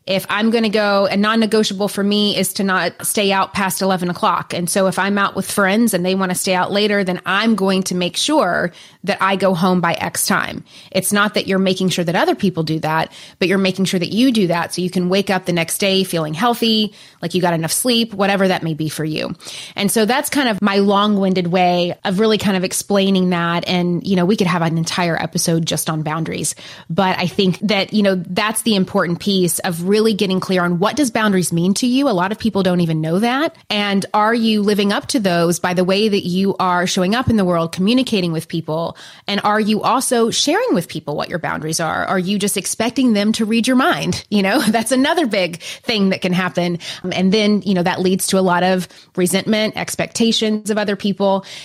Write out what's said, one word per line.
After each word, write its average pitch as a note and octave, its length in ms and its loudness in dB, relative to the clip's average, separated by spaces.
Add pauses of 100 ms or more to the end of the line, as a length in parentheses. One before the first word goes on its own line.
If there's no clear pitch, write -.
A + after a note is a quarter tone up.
if F#3 200 -2
I'm G#3+ 220 0
gonna A3+ 200 2
go, G3+ 360 2
a F#3 100 0
non-negotiable G#3+ 720 0
for G3 160 -4
me G#3 320 0
is F#3+ 180 -2
to G#3 100 -4
not F3+ 420 -2
stay G3 260 0
out F#3+ 220 0
past F#3+ 300 -2
eleven F3+ 260 0
o'clock. E3+ 460 -2
And F3 120 -2
so F#3+ 200 2
if F#3 100 -2
I'm G3+ 220 0
out G3 160 0
with F#3+ 160 -4
friends G#3 420 2
and F3 100 0
they F#3 120 0
wanna F#3 180 0
stay F#3 220 -2
out F3+ 160 0
later, G3+ 320 2
then F3+ 240 -4
I'm G#3+ 260 2
going F#3+ 300 2
to F#3 120 -4
make F3 220 -4
sure F3 540 0 (320)
that F#3+ 180 -2
I F#3+ 140 2
go F#3+ 180 2
home F#3 280 2
by E3+ 120 0
X - 320 -4
time. - 380 -2 (280)
It's F3+ 220 -2
not G#3 220 2
that - 120 -2
you're F#3+ 120 0
making F#3 300 2
sure F3 140 -2
that E3+ 120 -2
other D#4+ 180 2
people F3+ 300 -2
do D#3 160 -2
that, D#3 320 -2 (260)
but F#3 100 0
you're G3 120 2
making F#3+ 260 0
sure F#3 140 0
that E3+ 120 -4
you B3 200 2
do G#3+ 160 2
that E3+ 260 -2
so F3 80 -4
you F3+ 80 -2
can F3+ 200 0
wake G3 200 0
up F#3 160 -2
the F3 80 -2
next E3 240 -2
day F#3+ 260 2
feeling D#3+ 300 -4
healthy, A3 600 0 (280)
like F3 140 -4
you F3 60 0
got E3+ 120 2
enough D#3+ 180 -2
sleep, A#3 400 0
whatever G3 360 2
that F3+ 160 0
may D#3+ 100 -2
be D#3 160 -4
for D#3 160 -6
you. D#3 300 -6 (400)
And G3+ 160 0
so A3 140 2
that's C4 260 -2
kind C4+ 180 0
of G3 100 -2
my G3+ 180 2
long-winded G3 720 2
way F3 560 2
of G3 160 0
really A3 200 2
kind G3 180 0
of F3 60 -2
explaining F#3+ 640 2
that. E3+ 380 0
And, F3 380 0
you G3 100 2
know, F3 100 4
we G#3 100 4
could G3 120 2
have E3+ 160 0
an E3 140 2
entire E3 440 0
episode E3 460 0
just D#3+ 200 -4
on D#3 140 -2
boundaries, D#3+ 540 -4 (340)
but F#3 300 0
I F3+ 80 0
think F#3 320 0
that, G3 340 -2
you G#3+ 80 2
know, G3 140 2
that's G#3 480 -4
the G#3+ 120 2
important F3+ 440 0
piece F#3 400 0
of E3+ 280 -4
really G#3+ 260 4
getting F#3+ 260 0
clear F3+ 240 0
on F3 160 0
what G#3+ 160 0
does C4+ 160 0
boundaries G3+ 400 0
mean F3 220 2
to B3 140 -2
you. C4 200 2
A B3+ 40 2
lot F#3 200 0
of G#3+ 80 -6
people G3 240 0
don't F3+ 160 2
even D#3+ 220 0
know E3 180 0
that. C4 360 0 (140)
And G3+ 440 0
are G#3+ 200 2
you A3+ 280 2
living G3+ 320 2
up C4+ 140 -4
to C#4 120 0
those E3+ 400 2
by F3+ 140 -2
the F3+ 100 2
way G3 240 2
that G3+ 180 0
you F#3+ 320 0
are F3+ 300 0
showing F#3+ 280 0
up C4 140 0
in A#3 60 4
the G3+ 80 4
world, E3 280 0
communicating G3 600 0
with D#3+ 160 -4
people? D#3+ 500 -6 (300)
And G3+ 160 -2
are G#3 160 2
you G#3+ 220 0
also A#3 500 2
sharing F#4+ 420 0
with F3 140 0
people D#3 300 -8
what - 120 -6
your F3 80 -6
boundaries D#3+ 420 -4
are? E3 260 -2
Are F#3+ 120 -2
you F#3+ 220 -2
just G3+ 180 -2
expecting A#3+ 560 0
them G#3 200 2
to A3 120 -2
read A3+ 220 0
your C4 80 2
mind? B3 540 0
You G#3 120 2
know, G3+ 200 2
<laughs> G#3+ 60 -2
that's A3+ 260 0
another D4 340 2
big F#3 340 -2
thing G3+ 480 -2
that F3 120 -2
can F#3 100 -2
happen. F3 480 0 (240)
Um, F3+ 100 -6
and F#3 200 2
then, G#3 300 2
you G3 100 0
know, F3 100 2
that F#3 160 -2
leads F#3 280 0
to F#3+ 120 2
a - 20 4
lot F3+ 220 2
of F#3 240 0 (300)
resentment, F#3+ 580 0
expectations G#3+ 920 -2
of G#3+ 80 -2
other G#3 180 0
people, G3 500 0 (200)